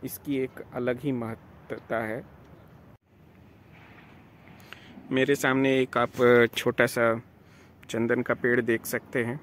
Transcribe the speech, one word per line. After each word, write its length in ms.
इसकी 320
एक 140
अलग 260
ही 120
महत्वता 920
है। 200
मेरे 240
सामने 460
एक 180
आप 560
छोटा 320
सा 360
चंदन 320
का 120
पेड़ 260
देख 260
सकते 380
हैं। 180